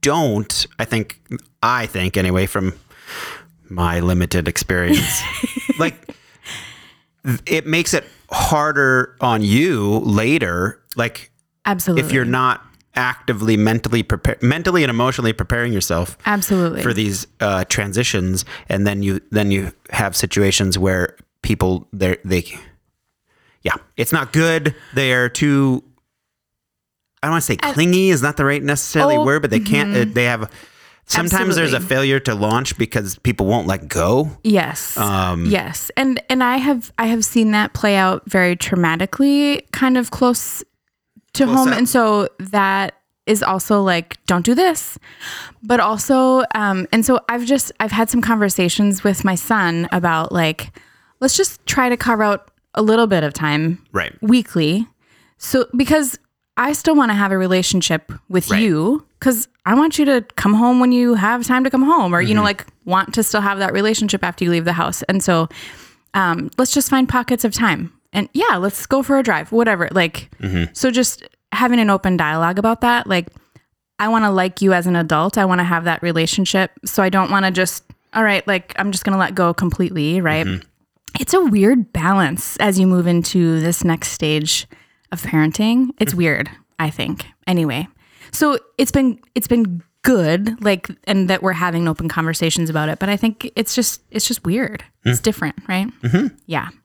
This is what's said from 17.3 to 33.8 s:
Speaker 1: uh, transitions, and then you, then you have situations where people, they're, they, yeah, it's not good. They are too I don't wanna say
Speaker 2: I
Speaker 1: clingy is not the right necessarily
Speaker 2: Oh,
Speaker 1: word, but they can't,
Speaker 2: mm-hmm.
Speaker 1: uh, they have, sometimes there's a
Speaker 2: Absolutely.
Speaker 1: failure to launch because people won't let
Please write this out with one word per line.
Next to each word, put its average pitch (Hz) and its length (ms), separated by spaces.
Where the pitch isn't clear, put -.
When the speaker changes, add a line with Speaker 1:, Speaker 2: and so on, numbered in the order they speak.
Speaker 1:
uh, 98 240
transitions, 98 800
and 98 160
then 101 160
you, 98 180
then 104 200
you 98 220
have 98 260
situations 98 600
where 92 360
people, 92 500
they're, 92 320
they, 90 200
yeah, - 120
it's 226 140
not 139 200
good. 160 420
They 131 180
are 123 160
too 139 560
I 139 40
don't 156 60
wanna 165 100
say 110 200
Speaker 2:
I 285 100
Speaker 1:
clingy 180 380
is 143 120
not 147 140
the 143 80
right 139 180
necessarily 156 540
Speaker 2:
Oh, 302 80
Speaker 1:
word, 143 180
but 117 80
they 113 100
can't, 143 320
Speaker 2:
mm-hmm. 120 180
Speaker 1:
uh, 107 40
they 123 100
have, 117 260
sometimes 180 500
there's 160 160
a 131 40
Speaker 2:
Absolutely. 92 200
Speaker 1:
failure 135 240
to 123 140
launch 110 440
because 107 420
people 104 260
won't 101 200
let 90 220